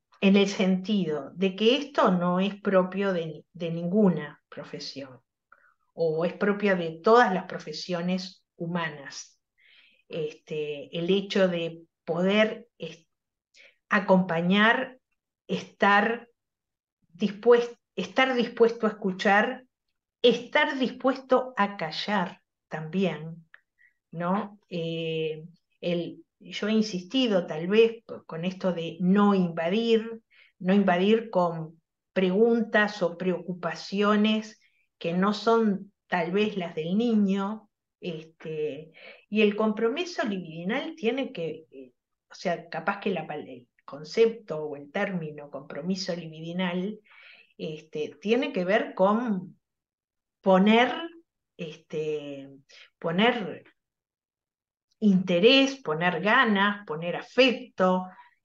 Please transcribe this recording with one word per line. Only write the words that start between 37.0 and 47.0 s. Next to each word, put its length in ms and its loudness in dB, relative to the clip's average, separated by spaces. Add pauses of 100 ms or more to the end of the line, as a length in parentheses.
este, 920 -10 (360)
y 140 0
el 140 4
compromiso 680 -2
libidinal 720 -6
tiene 380 -4
que, 400 -10
eh, 200 -20 (380)
o 40 -20
sea, 340 -6
capaz 320 -6
que 100 -4
la 160 -6
pal-, 220 -10
el 180 -18 (180)
concepto 800 -2
o 140 -8
el 160 -16
término 580 -6
compromiso 640 -8
libidinal, 840 -6 (560)